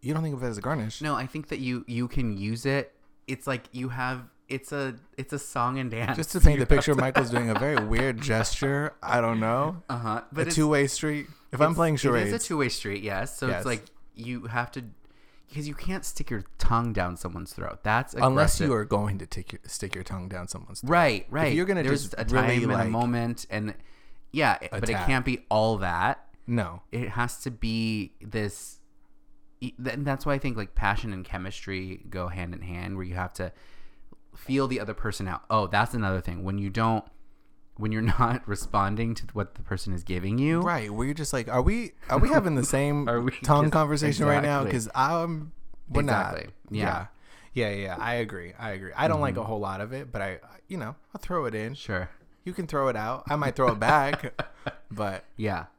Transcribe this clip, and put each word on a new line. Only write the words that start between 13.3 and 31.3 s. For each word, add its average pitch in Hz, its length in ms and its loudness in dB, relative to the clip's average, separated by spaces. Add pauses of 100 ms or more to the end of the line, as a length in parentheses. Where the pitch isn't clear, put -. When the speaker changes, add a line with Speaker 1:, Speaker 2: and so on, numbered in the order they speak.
Speaker 2:
So 135 100 -2
Speaker 1:
Yes. 95 100 0
Speaker 2:
it's 92 100 -4
like 113 160 -2 (320)
you 120 320 -8
have 120 240 -4
to, 131 120 -10 (680)
'cause 147 140 -6
you 147 80 -8
can't 185 280 -2
stick - 280 -2
your 104 140 -4 (120)
tongue 117 360 6
down 90 220 0
someone's 87 380 -8
throat. - 300 -8
That's 113 320 2
Speaker 1:
Unless 131 440 4
you 165 80 2
Speaker 2:
aggressive. 139 40 4
Speaker 1:
are 107 140 2
going 101 340 0
to 95 80 -10
tick - 240 -6
your, - 160 -10
stick - 260 -6
your 90 100 -8
tongue 92 260 -8
down 90 180 -8
someone's 92 340 -12
throat. 127 80 -6
Speaker 2:
Right, 151 380 4
Speaker 1:
If - 60 -8
Speaker 2:
right. 151 200 2
Speaker 1:
you're 170 120 4
gonna 185 180 2
Speaker 2:
There's 131 260 2
Speaker 1:
just - 80 -8
Speaker 2:
a 110 160 -2
Speaker 1:
really, 113 140 4 (120)
Speaker 2:
time 117 40 2
and 110 100 2
Speaker 1:
like, 98 140 2
Speaker 2:
a - 20 0
moment, 120 640 0
and 107 240 -2 (580)
yeah, 135 280 4
it, - 100 -10
but 113 180 -2
it - 0 -
Speaker 1:
attack. 98 180 2
Speaker 2:
can't 131 180 4
be 123 240 -2
all 107 280 4
that. 92 480 0 (220)
Speaker 1:
No. 95 340 -2 (100)
Speaker 2:
It 120 180 -4
has 120 340 -2
to 135 80 -6
be 110 600 -2 (100)
this, 107 580 -6 (840)
e-, 123 100 -6
th-, 123 240 -6
and 143 100 -4
that's 135 200 -2
why 147 80 4
I 139 40 2
think, 131 200 0
like, 104 180 -4
passion 104 380 2
and 92 100 -8
chemistry 92 880 -8